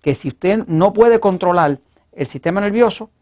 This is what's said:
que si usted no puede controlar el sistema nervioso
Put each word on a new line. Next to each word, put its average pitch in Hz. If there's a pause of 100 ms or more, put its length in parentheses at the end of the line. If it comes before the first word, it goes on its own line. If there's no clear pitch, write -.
que 139
si -
usted 196
no 175
puede 226
controlar 175 (340)
el -
sistema 170
nervioso 214 (100)